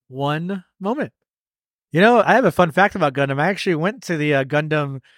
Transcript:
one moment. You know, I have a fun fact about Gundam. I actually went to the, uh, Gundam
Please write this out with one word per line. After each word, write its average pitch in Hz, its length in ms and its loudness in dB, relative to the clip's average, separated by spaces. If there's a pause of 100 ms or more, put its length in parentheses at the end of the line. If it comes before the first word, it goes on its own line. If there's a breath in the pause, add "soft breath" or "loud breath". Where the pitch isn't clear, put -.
one 156 560 -6 (160)
moment. 226 320 -6 (800)
You 151 80 2
know, 226 220 6
I 175 100 4
have 233 140 4
a 175 40 4
fun 175 200 2
fact 190 240 2
about 156 180 0
Gundam. 139 260 -2
I 151 100 0
actually 190 260 -2
went 185 300 -4
to 175 120 -4
the, 147 160 0
uh, 135 120 0
Gundam 147 560 -4 (160 soft breath)